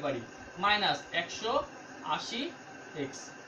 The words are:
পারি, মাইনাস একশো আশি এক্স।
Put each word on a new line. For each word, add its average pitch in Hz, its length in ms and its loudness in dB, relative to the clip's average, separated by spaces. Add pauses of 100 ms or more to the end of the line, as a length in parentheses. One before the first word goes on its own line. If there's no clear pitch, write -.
পারি, 131 160 2 (440)
মাইনাস 202 340 6 (220)
একশো 214 320 0 (640)
আশি 233 240 -2 (640)
এক্স। - 180 -4 (280)